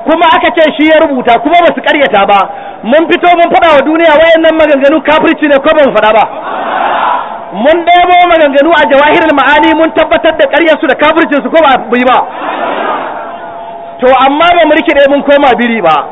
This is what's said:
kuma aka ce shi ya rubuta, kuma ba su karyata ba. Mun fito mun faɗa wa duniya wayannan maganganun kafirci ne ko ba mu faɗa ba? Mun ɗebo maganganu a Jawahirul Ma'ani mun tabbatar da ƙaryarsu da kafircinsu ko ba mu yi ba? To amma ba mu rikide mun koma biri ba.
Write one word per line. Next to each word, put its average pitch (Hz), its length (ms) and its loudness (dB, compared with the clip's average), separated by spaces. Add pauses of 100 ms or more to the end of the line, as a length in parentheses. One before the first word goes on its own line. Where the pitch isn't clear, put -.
kuma 330 240 0
aka 349 240 0
ce 330 140 2 (100)
shi 302 160 0
ya 311 80 4
rubuta, 247 400 0
kuma 302 240 -2
ba 320 80 2
su 262 80 -6
karyata 269 480 0
ba. 202 120 2 (440)
Mun 294 240 0
fito 349 240 0
mun 339 160 2
faɗa 349 240 2
wa 285 100 4
duniya 311 300 0
wayannan 320 480 2
maganganun 294 420 2
kafirci 311 460 0
ne 285 80 2
ko 277 160 0
ba 311 160 2
mu 202 80 -2
faɗa 214 160 2
ba? 220 120 2 (1300)
Mun 269 300 0
ɗebo 349 360 2 (120)
maganganu 302 480 2
a 302 160 2
Jawahirul 302 480 2
Ma'ani 294 340 2
mun 320 200 0
tabbatar 320 420 0
da 302 120 0
ƙaryarsu 302 400 0
da 254 80 0
kafircinsu 302 520 0
ko 320 160 2
ba 269 160 2
mu 226 160 -6
yi 247 80 -2
ba? 247 160 2 (1800)
To 247 120 -2 (120)
amma 294 320 2
ba 339 160 2
mu 302 80 2
rikide 302 320 0
mun 285 160 0
koma 285 320 2
biri 233 260 -4
ba. 160 140 2 (160)